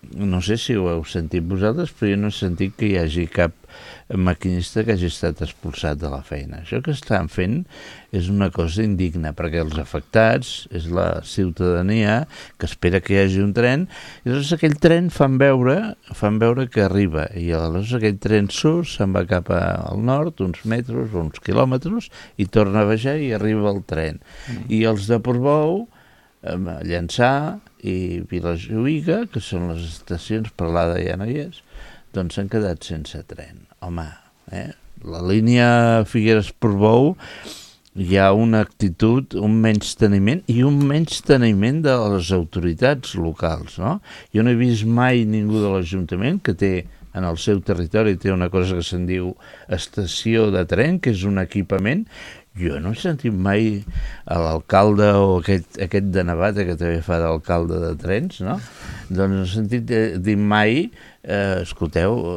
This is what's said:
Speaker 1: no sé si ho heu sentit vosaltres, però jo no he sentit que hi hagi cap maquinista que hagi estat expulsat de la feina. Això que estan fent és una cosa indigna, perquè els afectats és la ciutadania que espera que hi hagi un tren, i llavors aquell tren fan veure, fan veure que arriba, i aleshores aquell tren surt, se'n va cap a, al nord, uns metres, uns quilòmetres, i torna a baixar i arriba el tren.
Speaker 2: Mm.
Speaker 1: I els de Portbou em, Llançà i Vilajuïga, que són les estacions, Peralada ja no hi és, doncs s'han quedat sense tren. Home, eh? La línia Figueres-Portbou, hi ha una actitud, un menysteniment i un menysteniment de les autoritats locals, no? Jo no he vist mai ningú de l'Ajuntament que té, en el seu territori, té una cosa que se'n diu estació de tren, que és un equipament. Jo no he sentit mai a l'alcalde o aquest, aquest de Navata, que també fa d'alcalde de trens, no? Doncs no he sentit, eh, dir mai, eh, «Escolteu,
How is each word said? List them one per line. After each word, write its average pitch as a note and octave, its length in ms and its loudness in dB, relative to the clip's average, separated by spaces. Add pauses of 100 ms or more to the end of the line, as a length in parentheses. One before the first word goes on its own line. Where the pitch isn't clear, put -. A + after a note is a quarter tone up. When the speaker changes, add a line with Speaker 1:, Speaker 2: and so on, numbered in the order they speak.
(120)
Speaker 1:
no F#2 280 -2
sé F2+ 160 0
si A#2 220 -2
ho F#2 80 0
heu E2+ 160 -2
sentit E2 420 -4
vosaltres, G#2+ 460 -2
però G#2 220 -2
jo G2 40 0
no G#2 140 -2
he - 20 -8
sentit F#2+ 440 -4
que A2 100 -2
hi G2+ 100 0
hagi E2+ 300 0
cap E2 260 0 (540)
maquinista F2+ 800 -2
que A2+ 100 2
hagi F2+ 160 0
estat E2 320 -4
expulsat D2+ 580 -6
de D2 80 -6
la C#2 140 -8
feina. C#2+ 400 -10
Això G#2 180 -6
que D3 140 -4
estan G2 340 -2
fent F#2+ 300 -2 (540)
és F#2 180 -2
una G2+ 180 2
cosa E2+ 340 -2
indigna, F2 520 -2
perquè E2 260 -4
els D#2 160 -4
afectats A2+ 920 0
és E2 200 -8
la E2+ 340 -2
ciutadania F#2+ 1000 0 (320)
que - 120 -8
espera F2+ 360 0
que - 120 -2
hi G2 60 6
hagi F#2+ 220 2
un G2+ 100 0
tren, B2 320 2 (360)
i B2 100 -4
llavors C#3+ 240 0
aquell D3+ 240 2
tren E3+ 320 6
fan C3+ 260 2
veure, C3 400 4 (380)
fan G#2+ 240 0
veure A#2+ 320 2
que G#2 160 2
arriba, F2+ 460 2
i E2+ 200 -4
aleshores F2 460 -2
aquell G#2 200 0
tren G#2 300 2
surt, D#3+ 400 0
se'n F#2+ 240 -2
va F#2 140 0
cap F2 240 -2
a, F2 100 2 (200)
al - 200 -6
nord, C#3+ 400 -2
uns F#2+ 240 -4
metres, A#2+ 480 -4
uns E2 300 -6
quilòmetres, C3 680 -2 (260)
i G2+ 120 -2
torna G#2 400 2
a - 20 2
baixar A#2+ 300 0
i C#3 160 -2
arriba G#2+ 360 0
el G2 140 -4
tren. D#2+ 380 -6 (220)
Speaker 2:
Mm. A#2+ 240 -10
Speaker 1:
I A2 160 2
els G#2+ 260 0
de A#2 100 2
Portbou D3+ 680 0 (520)
em, F2+ 260 -6 (140)
Llançà F2 500 0 (460)
i F2+ 440 -6
Vilajuïga, A2 1040 -2
que - 140 -8
són F2 280 -6
les E2+ 160 -6
estacions, G#2+ 680 -6
Peralada E2+ 480 0
ja F2 180 -4
no G2 100 -6
hi C3 120 -4
és, D#3+ 240 -12 (460)
doncs F2+ 260 -6
s'han G2 140 -4
quedat G2 340 -2
sense D#2 420 -10
tren. - 400 -20 (120)
Home, F2 320 -8 (400)
eh? F#2 220 -10 (300)
La E2+ 220 -12
línia A#2 840 4
Figueres-Portbou, A2 1080 4 (840)
hi F#2+ 200 2
ha F#2+ 140 8
una A2 300 4
actitud, A2 720 0
un G#2+ 240 2
menysteniment G#2+ 840 2
i A#2 180 2
un C#3+ 200 4
menysteniment C#3 1000 2
de C#3 120 4 (100)
les G2 260 0
autoritats F2+ 840 0
locals, E2 640 -4
no? A#2 180 -2 (320)
Jo G#2+ 140 2
no A#2+ 100 4
he A#2 60 2
vist A#2 280 2
mai A#2+ 380 4
ningú G#2+ 340 0
de G2+ 140 2
l'Ajuntament F#2+ 680 -2
que G#2 140 -2
té, G2 180 0 (420)
en F#2 120 -4
el E2+ 120 -2
seu G2+ 220 2
territori, G2 540 0
té F#2+ 160 -2
una F2+ 180 0
cosa F#2 280 0
que F2 80 -2
se'n F2+ 220 -4
diu F2+ 260 -4 (320)
estació G#2 840 0
de F#2 140 2
tren, C#3 360 0
que C3 100 0
és F#2+ 140 0
un G2+ 160 2
equipament. G2 640 -2 (480)
Jo E2 260 -4
no E2+ 140 -4
he A2+ 60 -6
sentit C#3 360 -2
mai G2+ 460 2 (420)
a F2 160 -4
l'alcalde G2 720 4
o G2 260 6
aquest, F2+ 420 -2
aquest G2 300 0
de F#2 140 2
Navata, F#2+ 420 0
que E2+ 100 -2
també E2+ 260 0
fa E2+ 160 0
d'alcalde E2+ 600 0
de E2 160 -4
trens, G#2+ 460 -4
no? A#2 160 -4 (480)
Doncs F#2+ 280 0
no F#2+ 80 0
he F2+ 80 -2
sentit, A2+ 400 -2
eh, A2 260 0
dir G2 200 0
mai, G#2+ 520 2 (300)
eh, G2 440 -2
«Escolteu, F2 560 -2 (180)